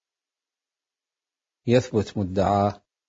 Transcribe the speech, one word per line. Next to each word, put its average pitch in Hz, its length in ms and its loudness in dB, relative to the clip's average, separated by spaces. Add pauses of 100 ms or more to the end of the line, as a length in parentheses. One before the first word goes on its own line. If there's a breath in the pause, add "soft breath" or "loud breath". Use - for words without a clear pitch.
(1700)
يثبت 120 500 0
مدعاه 98 640 0 (280)